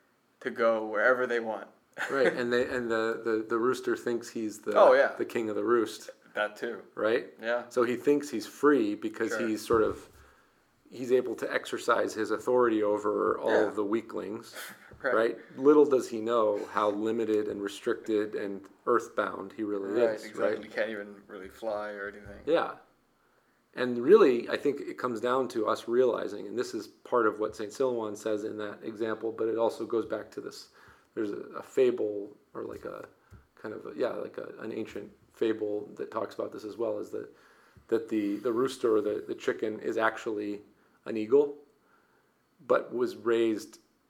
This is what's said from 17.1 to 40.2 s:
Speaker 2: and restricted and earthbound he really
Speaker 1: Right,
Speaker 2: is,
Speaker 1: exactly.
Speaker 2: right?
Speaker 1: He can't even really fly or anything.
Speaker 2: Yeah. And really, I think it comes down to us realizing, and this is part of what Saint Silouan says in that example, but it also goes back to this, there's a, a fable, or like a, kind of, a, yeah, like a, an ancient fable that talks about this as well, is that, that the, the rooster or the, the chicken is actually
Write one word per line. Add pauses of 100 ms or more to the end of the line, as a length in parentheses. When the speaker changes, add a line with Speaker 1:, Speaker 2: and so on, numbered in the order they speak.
Speaker 2:
and
restricted
and (240)
earthbound
he
really (100)
Speaker 1:
Right,
Speaker 2:
is,
Speaker 1:
exactly. (140)
Speaker 2:
right?
Speaker 1:
He
can't
even (140)
really
fly
or
anything.
Speaker 2:
Yeah. (1040)
And
really,
I
think
it
comes
down
to
us
realizing,
and
this
is
part
of
what
Saint
Silouan
says
in
that
example,
but
it
also
goes
back
to
this, (460)
there's
a, (160)
a
fable, (240)
or
like
a, (560)
kind
of,
a,
yeah,
like
a,
an
ancient (240)
fable (120)
that
talks
about
this
as
well,
is
that, (600)
that
the,
the
rooster
or
the,
the
chicken
is
actually (420)